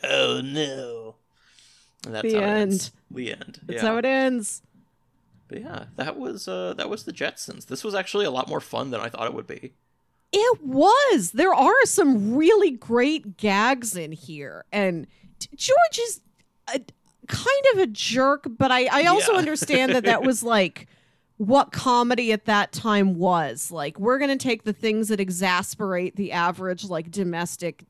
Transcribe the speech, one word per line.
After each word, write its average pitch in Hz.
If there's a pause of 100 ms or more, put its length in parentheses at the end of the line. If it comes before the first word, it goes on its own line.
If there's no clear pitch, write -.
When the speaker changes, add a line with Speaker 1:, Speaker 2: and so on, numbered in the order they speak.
Speaker 1:
"Oh, 131
no." 135 (880)
And 110
that's 107 (100)
Speaker 2:
The -
Speaker 1:
how 208
it 202
Speaker 2:
end. 208 (140)
Speaker 1:
ends. 180 (180)
The 123
end. -
Speaker 2:
That's -
Speaker 1:
Yeah. 226
Speaker 2:
how 220
it 240
ends. 262 (880)
Speaker 1:
But -
yeah, - (120)
that -
was, 254
uh, 185
that 202
was 208
the -
Jetsons. -
This -
was 208
actually 202
a 156
lot 131
more 147
fun 131
than 113
I 113
thought 113
it 127
would 110
be. - (600)
Speaker 2:
It 427
was. 320
There 339
are 415
some 240
really 349
great 247
gags 220
in 160
here. 143
And 185 (320)
t-, -
George 605
is 466 (540)
a, 277 (460)
kind 554 (120)
of 381
a 370
jerk, 262
but 254
I, 254 (160)
I 330
also 415
Speaker 1:
Yeah. 381
Speaker 2:
understand 294
that 240
that 233
Speaker 1:
<laughs> 262
Speaker 2:
was, 240
like, 214 (480)
what 262
comedy 240
at 214
that 202
time 202
was. 165
Like, 160
we're 247
gonna 277
take 247
the 214
things 214
that 214
exasperate 185
the 196
average, 180
like, 170
domestic 170